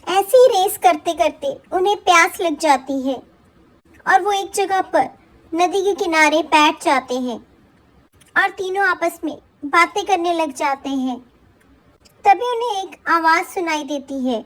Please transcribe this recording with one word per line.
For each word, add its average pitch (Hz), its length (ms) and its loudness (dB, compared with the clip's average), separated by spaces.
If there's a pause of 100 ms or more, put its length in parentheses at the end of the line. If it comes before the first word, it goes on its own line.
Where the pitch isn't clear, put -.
ऐसी 392 400 4
रेस 392 320 2
करते 339 340 2
करते 302 400 -2 (200)
उन्हें 381 240 0
प्यास 370 440 0
लग 330 180 -4
जाती 277 440 -2
है 262 120 -4 (920)
और 381 160 4
वो 403 100 -2
एक 392 220 -4
जगह 381 260 -2 (100)
पर - 180 0 (440)
नदी 349 300 0
के 381 120 0
किनारे 320 480 2
बैठ 311 420 2
जाते 262 300 0
हैं 254 220 -4 (1000)
और 381 140 2
तीनों 381 360 -4
आपस 339 380 -2
में 311 120 -6 (280)
बातें 339 400 0
करने 349 300 0
लग 320 200 -2
जाते 277 340 -4
हैं। 262 300 -4 (1040)
तभी 403 260 4
उन्हें 466 320 -4
एक 330 140 -12 (120)
आवाज़ 330 380 2
सुनाई 330 380 -4
देती 277 420 -8
है। 233 200 -4